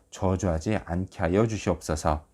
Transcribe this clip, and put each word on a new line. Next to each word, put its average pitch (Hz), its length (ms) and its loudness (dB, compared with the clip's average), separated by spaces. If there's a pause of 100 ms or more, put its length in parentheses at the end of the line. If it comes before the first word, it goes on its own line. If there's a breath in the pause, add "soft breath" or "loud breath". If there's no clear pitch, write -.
(120)
저주하지 92 760 0
않게 90 340 -6
하여 98 280 4
주시옵소서. 82 880 -2